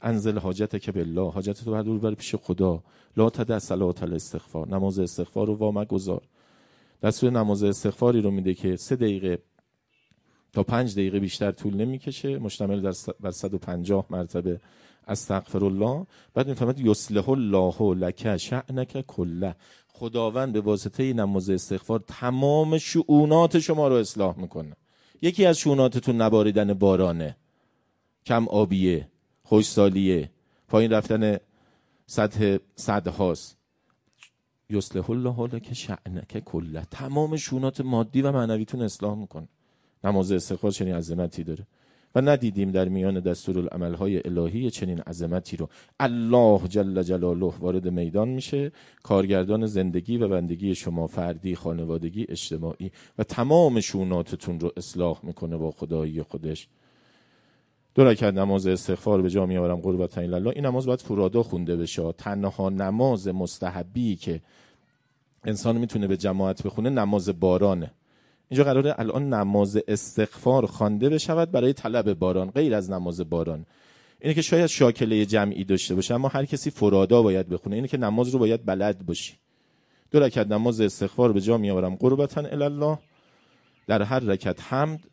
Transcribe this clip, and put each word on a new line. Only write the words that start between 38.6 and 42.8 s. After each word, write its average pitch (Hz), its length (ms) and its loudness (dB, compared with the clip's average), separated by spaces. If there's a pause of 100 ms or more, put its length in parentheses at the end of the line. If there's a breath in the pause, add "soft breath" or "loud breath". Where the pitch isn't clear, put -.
اصلاح 104 320 -4
می‌کنه. 95 340 -12 (560)
نماز 98 280 2
استغفار 95 380 0
چنین 92 240 -2
عظمتی 85 500 -4
داره 82 220 -10 (480 soft breath)
و 127 60 4
ندیدیم 117 500 2
در 92 180 2